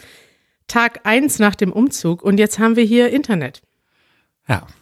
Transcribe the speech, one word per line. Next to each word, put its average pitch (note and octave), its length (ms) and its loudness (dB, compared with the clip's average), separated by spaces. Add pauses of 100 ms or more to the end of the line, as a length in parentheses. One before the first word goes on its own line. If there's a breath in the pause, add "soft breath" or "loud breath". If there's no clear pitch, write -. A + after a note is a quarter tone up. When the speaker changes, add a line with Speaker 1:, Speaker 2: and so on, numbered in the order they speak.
(680 soft breath)
Speaker 1:
Tag A#3 360 -2
eins B3+ 340 0
nach G#3 160 2
dem F#3 180 -2
Umzug. F#3+ 500 -2
Und G3+ 160 2
jetzt G#3 200 0
haben A3+ 180 2
wir A#3+ 80 4
hier A#3+ 260 2
Internet. G#3 520 -4 (840)
Speaker 2:
Ja, G2+ 200 -4 (160)